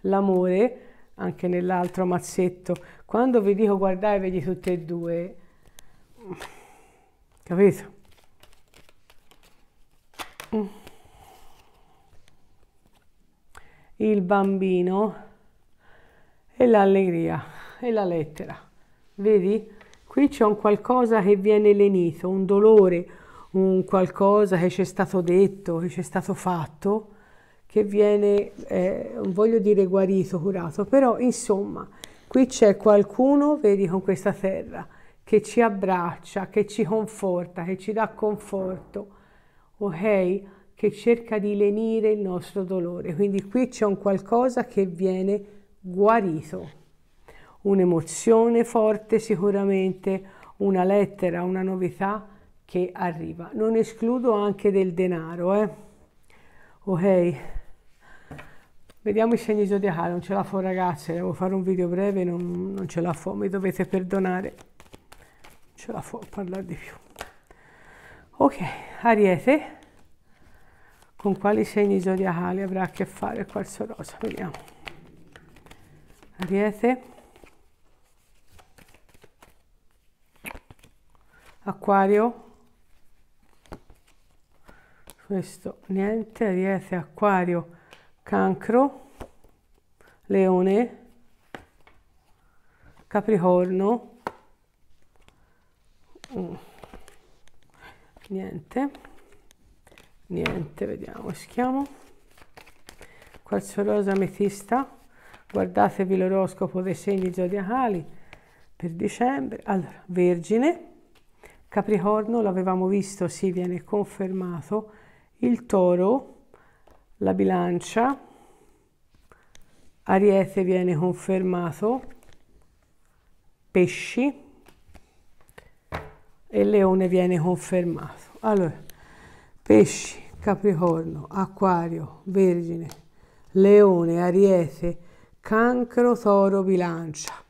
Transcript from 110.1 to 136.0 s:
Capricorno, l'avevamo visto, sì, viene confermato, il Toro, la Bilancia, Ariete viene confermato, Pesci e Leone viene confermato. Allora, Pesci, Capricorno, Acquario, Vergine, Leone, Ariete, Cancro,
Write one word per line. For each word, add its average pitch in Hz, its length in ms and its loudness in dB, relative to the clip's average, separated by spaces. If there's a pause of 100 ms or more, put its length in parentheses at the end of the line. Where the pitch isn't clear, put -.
Capricorno, 214 720 -2
l'avevamo 185 460 -2
visto, 190 400 -2
sì, 190 240 -4
viene 180 320 -6
confermato, 190 1120 -6 (460)
il 240 280 0
Toro, 185 720 2 (840)
la 190 120 0
Bilancia, 190 840 0 (1900)
Ariete 190 600 2
viene 185 320 0
confermato, 180 1080 -2 (1700)
Pesci 233 720 -2 (2000)
e 202 180 0
Leone 190 440 4
viene 180 300 2
confermato. 175 1000 -4
Allora, 202 420 0 (800)
Pesci, - 560 4 (200)
Capricorno, 165 920 0
Acquario, 170 960 -2
Vergine, 170 640 0 (640)
Leone, 190 680 6
Ariete, 180 760 2 (420)
Cancro, 240 800 2